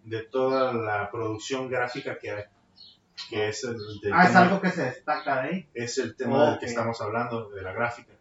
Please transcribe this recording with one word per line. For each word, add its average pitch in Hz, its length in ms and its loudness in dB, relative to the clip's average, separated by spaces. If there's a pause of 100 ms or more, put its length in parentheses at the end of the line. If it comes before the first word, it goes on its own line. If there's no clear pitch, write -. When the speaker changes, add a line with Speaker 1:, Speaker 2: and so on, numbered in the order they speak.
Speaker 1:
de 110 180 -6
toda 131 500 2
la 107 380 -2
producción 113 600 -4
gráfica 123 480 -4
que 113 120 -8
hay. 104 140 -6 (840)
Que 104 200 0
es - 160 -4
el 117 120 -4 (260)
del 202 100 2
Speaker 2:
Ah, 180 120 8
es 180 60 6
Speaker 1:
tema, 180 120 10
Speaker 2:
algo 185 180 4
que 185 100 0
se - 140 -2
destaca - 580 -2
de 139 60 -4
ahí. 185 260 -6
Speaker 1:
es 120 240 -4
el 117 180 -4
tema 135 340 4
del - 80 -2
que 123 80 -8
Speaker 2:
Ok. 123 40 -4
Speaker 1:
estamos 113 300 -2
hablando, 117 500 -4
de 98 120 -12
la 95 100 -8
gráfica. 117 480 -6